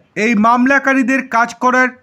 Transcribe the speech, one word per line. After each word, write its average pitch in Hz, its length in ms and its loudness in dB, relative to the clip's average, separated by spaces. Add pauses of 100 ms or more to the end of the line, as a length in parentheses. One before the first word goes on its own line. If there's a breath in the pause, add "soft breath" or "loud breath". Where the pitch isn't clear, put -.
(160)
এই 220 200 -2
মামলাকারীদের 262 920 0
কাজ 233 260 -2
করার 254 340 0 (160)